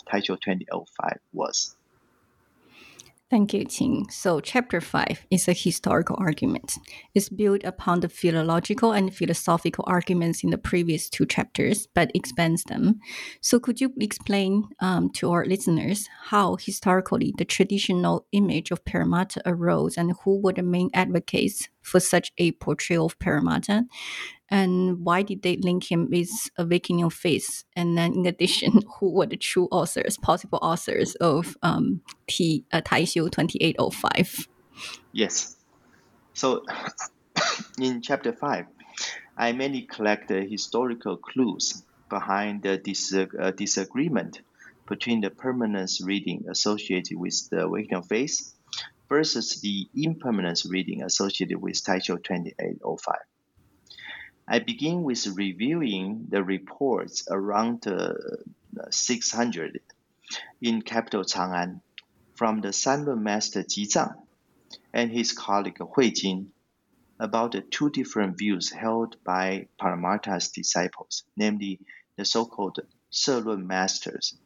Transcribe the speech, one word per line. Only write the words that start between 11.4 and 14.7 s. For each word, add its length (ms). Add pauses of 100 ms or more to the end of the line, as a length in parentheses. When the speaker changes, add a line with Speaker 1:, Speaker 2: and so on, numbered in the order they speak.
Speaker 2:
but 200
expands 500
them. 360 (400)
So 180
could 220
you 180
explain, 720 (120)